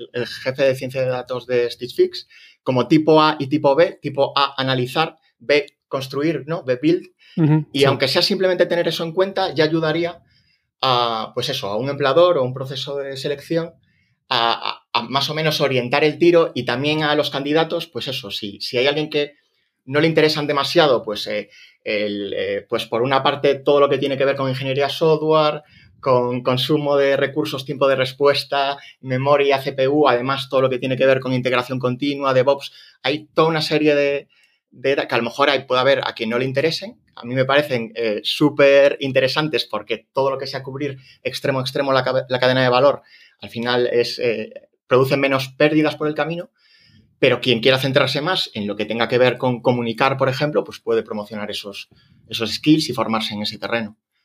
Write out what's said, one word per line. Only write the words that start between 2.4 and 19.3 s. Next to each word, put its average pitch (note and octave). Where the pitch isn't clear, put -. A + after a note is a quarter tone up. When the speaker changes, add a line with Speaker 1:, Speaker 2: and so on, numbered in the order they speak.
Speaker 1:
como B2+
tipo D#3
A D3+
y C#3
tipo C#3+
B, F3
tipo C3
A, C#3
analizar, C3
B, C#3+
construir, C3+
¿no? E3
B, B2
build. E3+
Speaker 2:
Ujú, D#3
Speaker 1:
Y C#3
Speaker 2:
sí. C3+
Speaker 1:
aunque C3+
sea F3
simplemente F#3
tener E3+
eso E3
en E3
cuenta, F#3+
ya D#3
ayudaría D#3+
a, A#2+
pues A#2+
eso, -
a G2+
un B2+
empleador C#3+
o C3
un B2+
proceso C3
de C#3
selección D#3+
a, A#2
a, A2+
a A#2
más C3
o D3+
menos D#3
orientar C3
el D3+
tiro E3+
y B2
también D3
a D3
los D3
candidatos, D#3
pues -
eso, B2+
si, G2+
si -
hay B2+
alguien D3
que D3